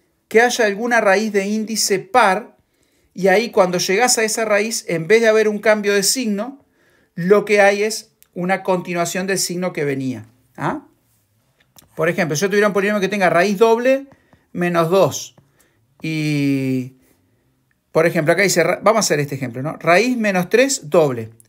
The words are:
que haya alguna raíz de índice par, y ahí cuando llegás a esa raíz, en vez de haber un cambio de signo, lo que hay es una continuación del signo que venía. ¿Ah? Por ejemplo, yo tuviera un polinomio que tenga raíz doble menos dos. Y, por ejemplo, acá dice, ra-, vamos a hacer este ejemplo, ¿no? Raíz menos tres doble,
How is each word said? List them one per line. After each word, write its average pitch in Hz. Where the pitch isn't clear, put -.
que 220
haya 240
alguna 220
raíz 202
de 196
índice 214
par, 208
y 190
ahí 214
cuando 180
llegás 220
a 226
esa 220
raíz, 214
en 165
vez 220
de 233
haber 220
un 208
cambio 208
de 202
signo, 226
lo 196
que 208
hay 202
es 220
una 185
continuación 180
del 190
signo 180
que 160
venía. 131
¿Ah? 240
Por 160
ejemplo, 175
yo 190
tuviera 208
un 196
polinomio 202
que 190
tenga 190
raíz 185
doble 240
menos 170
dos. 175
Y, 139
por 160
ejemplo, 165
acá 185
dice, 175
ra-, 170
vamos 214
a 196
hacer 151
este 143
ejemplo, 127
¿no? 156
Raíz 202
menos 190
tres 240
doble, 127